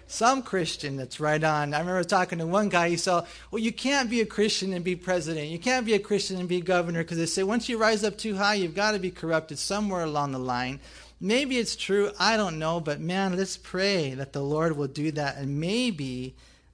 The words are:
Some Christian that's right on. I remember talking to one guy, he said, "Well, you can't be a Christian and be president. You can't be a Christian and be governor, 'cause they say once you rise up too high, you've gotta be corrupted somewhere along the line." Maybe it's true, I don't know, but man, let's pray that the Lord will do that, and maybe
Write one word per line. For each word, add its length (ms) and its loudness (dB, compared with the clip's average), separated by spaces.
Some 360 2
Christian 540 -2
that's 240 -8
right 220 2
on. 320 2
I 60 0
remember 240 0
talking 340 2
to 80 -2
one 240 2
guy, 180 4
he 80 2
said, 280 2
"Well, 100 -2
you 120 0
can't 360 0
be 120 2
a 40 4
Christian 480 0
and 120 -4
be 100 0
president. 540 -2
You 100 -6
can't 260 0
be 100 2
a 40 6
Christian 400 -2
and 100 -4
be 120 0
governor, 420 2
'cause 160 -6
they 80 0
say 160 0
once 260 0
you 80 -2
rise 280 4
up 120 0
too 200 -4
high, 180 2
you've 220 -2
gotta 240 2
be 100 -2
corrupted 480 -2
somewhere 460 -2
along 280 0
the 60 -4
line." 420 -2
Maybe 380 2
it's 180 -2
true, 420 2
I 200 4
don't 220 0
know, 200 0
but 200 -2
man, 360 0
let's 200 -2
pray 580 0
that 180 -6
the 100 -2
Lord 340 2
will 120 0
do 220 -2
that, 260 -2
and 240 -2
maybe 760 -2